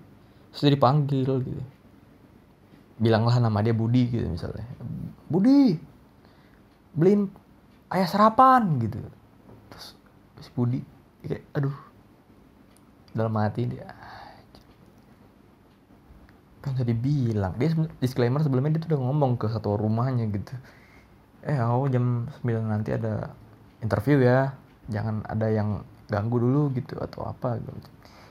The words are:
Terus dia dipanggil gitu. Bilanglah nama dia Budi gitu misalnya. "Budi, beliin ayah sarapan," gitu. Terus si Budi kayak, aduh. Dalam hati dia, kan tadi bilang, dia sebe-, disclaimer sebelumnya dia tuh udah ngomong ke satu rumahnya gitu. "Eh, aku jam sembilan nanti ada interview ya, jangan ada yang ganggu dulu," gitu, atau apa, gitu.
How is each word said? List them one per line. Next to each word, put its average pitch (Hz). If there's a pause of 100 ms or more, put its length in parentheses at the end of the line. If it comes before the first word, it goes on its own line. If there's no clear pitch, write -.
(520)
Terus -
dia 147
dipanggil 135 (160)
gitu. - (1400)
Bilanglah 113
nama 107
dia 117
Budi 117
gitu 104
misalnya. 95 (640)
"Budi, 233 (1120)
beliin 196 (560)
ayah 185
sarapan," 220
gitu. 107 (720)
Terus - (480)
si -
Budi 123 (400)
kayak, -
aduh. 139 (1400)
Dalam 110
hati 107
dia, 123 (2750)
kan 135
tadi 120
bilang, 117
dia 156
sebe-, 160
disclaimer 127
sebelumnya 139
dia 160
tuh 160
udah 135
ngomong 135
ke 110
satu 107
rumahnya 113
gitu. 107 (840)
"Eh, 147
aku 123
jam 123
sembilan 113
nanti 107
ada 110 (480)
interview 117
ya, 131 (320)
jangan 107
ada 110
yang 107 (240)
ganggu 110
dulu," 139
gitu, -
atau -
apa, 120
gitu. - (400)